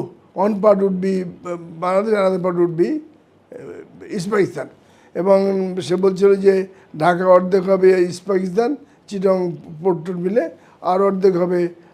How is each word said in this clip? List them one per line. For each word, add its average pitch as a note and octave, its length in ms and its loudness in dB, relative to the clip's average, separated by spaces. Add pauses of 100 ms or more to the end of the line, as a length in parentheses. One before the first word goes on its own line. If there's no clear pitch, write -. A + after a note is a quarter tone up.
(380)
One G#3 160 0
part G3+ 220 4
would G3 260 -2
be, F#3+ 220 -2
uh, F3 340 -12 (240)
Bangladesh, G3 340 0
another F#3+ 280 0
part F3 180 -2
would E3+ 180 0
be, F#3 80 2
uh, - 1300 -12
East F3+ 140 -6
Pakistan। D#3+ 360 -2 (500)
এবং F#3+ 680 0
সে D#3 140 -2
বলছিল F#3+ 400 4
যে F#3+ 320 2 (320)
ঢাকা F3 260 2
অর্ধেক F#3 380 4
হবে F#3 380 4
ইস্ট F3+ 240 -4
পাকিস্তান, F#3+ 500 -2 (320)
চিটং F#3+ 440 0 (320)
পোর্ট E3+ 220 -2
টোর্ট F3+ 140 -8
মিলে, G#3+ 300 -2 (320)
আর F3+ 200 0
অর্ধেক F#3+ 360 2
হবে F3 300 0 (260)